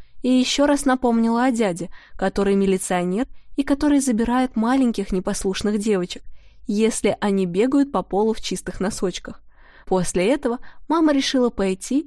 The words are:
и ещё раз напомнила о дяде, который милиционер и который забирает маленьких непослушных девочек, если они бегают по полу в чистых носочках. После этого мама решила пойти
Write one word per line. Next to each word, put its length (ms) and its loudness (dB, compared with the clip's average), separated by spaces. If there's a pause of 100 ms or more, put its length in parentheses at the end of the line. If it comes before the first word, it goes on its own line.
(220)
и 60 0
ещё 380 2
раз 180 2
напомнила 600 2
о 80 2
дяде, 360 -2 (280)
который 400 0
милиционер 720 0 (280)
и 80 0
который 360 2
забирает 560 0
маленьких 560 0
непослушных 680 -2
девочек, 440 -2 (440)
если 540 0
они 260 0
бегают 460 2
по 100 -2
полу 300 0
в 80 -6
чистых 400 -8
носочках. 600 -6 (440)
После 460 0
этого 260 -2 (300)
мама 240 4
решила 380 2
пойти 560 -2